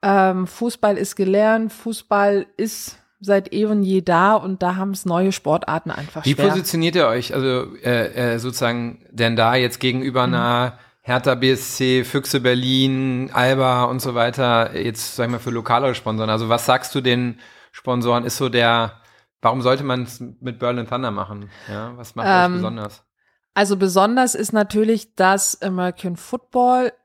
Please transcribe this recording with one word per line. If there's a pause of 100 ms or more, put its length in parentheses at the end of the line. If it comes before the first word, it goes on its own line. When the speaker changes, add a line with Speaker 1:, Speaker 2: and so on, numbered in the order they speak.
Speaker 1:
Ähm,
Fußball
ist
gelernt,
Fußball (120)
ist (240)
seit
eh
und
je
da
und
da
haben's
neue
Sportarten
einfach
Speaker 2:
Wie
Speaker 1:
schwer.
Speaker 2:
positioniert
ihr
euch,
also,
äh,
äh,
sozusagen (100)
denn
da
jetzt
gegenüber
Speaker 1:
Mhm.
Speaker 2:
einer (220)
Hertha
B
S
C,
Füchse
Berlin,
Alba
und
so
weiter,
jetzt,
sag
ich
mal,
für
lokalere
Sponsoren?
Also
was
sagst
du
den (340)
Sponsoren,
ist
so
der (480)
warum
sollte
man's (200)
mit
Berlin
Thunder
machen? (220)
Ja,
was
macht
euch
Speaker 1:
Ähm,
Speaker 2:
besonders? (500)
Speaker 1:
also
besonders
ist
natürlich,
dass
American
Football (120)